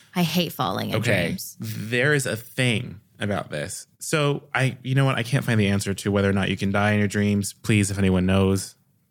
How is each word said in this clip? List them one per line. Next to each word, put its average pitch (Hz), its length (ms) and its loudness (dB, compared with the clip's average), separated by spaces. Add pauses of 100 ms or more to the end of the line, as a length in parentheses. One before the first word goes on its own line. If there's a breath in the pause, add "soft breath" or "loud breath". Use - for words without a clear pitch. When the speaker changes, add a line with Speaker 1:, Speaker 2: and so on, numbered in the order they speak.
(160 loud breath)
Speaker 1:
I 180 60 2
hate 165 300 0
falling 110 380 -4
in 101 60 -2
Speaker 2:
Okay. 104 320 0
Speaker 1:
dreams. - 320 -8
Speaker 2:
There 117 540 -2
is 135 120 0
a 113 100 -2
thing - 640 -4 (200)
about 101 300 -4
this. - 360 -8 (140)
So 147 440 -2 (100)
I, 127 280 0
you 131 120 -4
know 135 100 4
what? 135 120 2
I 117 60 -2
can't 131 220 -2
find 113 160 2
the 98 80 4
answer 98 260 0
to 101 160 -4
whether 98 180 2
or 98 40 2
not 95 180 0
you 98 60 -2
can 98 160 -2
die 104 200 2
in 104 60 2
your 104 100 2
dreams. 101 440 0
Please, 104 380 2
if 98 80 -4
anyone 92 280 4
knows, 95 480 2 (360)